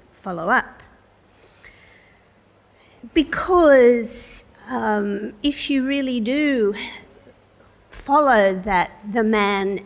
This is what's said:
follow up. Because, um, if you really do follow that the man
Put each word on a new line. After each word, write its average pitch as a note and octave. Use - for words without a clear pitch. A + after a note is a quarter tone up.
follow F3
up. -
Because, C#4
um, G#3
if C#4+
you C4+
really C4
do B3
follow B3+
that F#3
the A3
man G3+